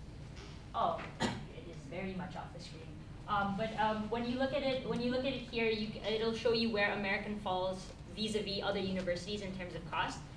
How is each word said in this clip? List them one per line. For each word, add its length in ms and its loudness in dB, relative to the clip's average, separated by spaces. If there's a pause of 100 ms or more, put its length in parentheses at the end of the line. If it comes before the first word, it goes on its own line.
(720)
oh, 280 2 (180)
it 80 2 (420)
is 80 -10 (120)
very 240 -4
much 240 -6
off 180 -8
the 80 -10
screen. 180 -12 (460)
Um, 300 2
but, 200 0
um, 320 4
when 200 0
you 100 2
look 140 4
at 100 2
it, 240 2
when 140 2
you 100 4
look 140 2
at 80 2
it 80 -4 (100)
here, 180 4
you, 200 2 (200)
it'll 240 4
show 200 4
you 180 4
where 220 4
American 460 0
falls 460 0 (300)
vis-a-vis 480 0
other 160 2
universities 640 0
in 160 -4
terms 180 -6
of 160 -8
cost. 280 0 (180)